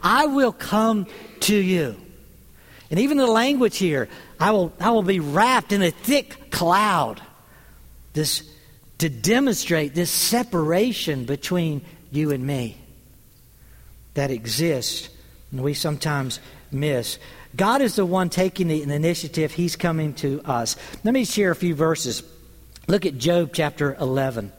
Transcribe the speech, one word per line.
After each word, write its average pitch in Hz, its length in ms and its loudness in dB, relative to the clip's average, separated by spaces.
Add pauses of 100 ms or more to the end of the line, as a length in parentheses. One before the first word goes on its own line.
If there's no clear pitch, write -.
I 254 260 4
will 269 240 2
come 214 540 0 (340)
to 208 140 2
you." 185 400 2 (960)
And 156 80 0
even 277 200 4
the 262 80 4
language 240 500 4
here, 147 320 0 (300)
"I 190 140 4
will, 185 280 2
I 202 120 2
will 220 100 4
be 185 180 0
wrapped 196 520 2
in 202 100 2
a 175 80 2
thick - 600 -2
cloud." 175 720 2 (960)
This, 151 280 -2 (540)
to 165 140 0
demonstrate 165 840 0
this 175 160 0
separation 175 1160 0
between 147 560 -2 (280)
you 147 200 0
and 131 160 -2
me 123 320 -4 (1400)
that 139 160 -2
exists 123 800 -4 (420)
and 131 120 -6
we 147 100 0
sometimes 143 640 -4 (320)
miss. 139 480 -2 (380)
God 226 260 2
is 226 140 0
the 196 100 2
one 180 240 0
taking 185 380 0
the 156 140 0
initiative. 151 680 -2
He's 170 240 -2
coming 160 400 -2
to 143 300 -4
us. 120 320 -2 (260)
Let 220 100 2
me 262 120 2
share 202 260 2
a 160 60 0
few 175 180 0
verses. 156 480 0 (640)
Look 190 180 2
at 139 140 -2
Job 170 340 2
chapter 147 480 -2
eleven. 131 580 -2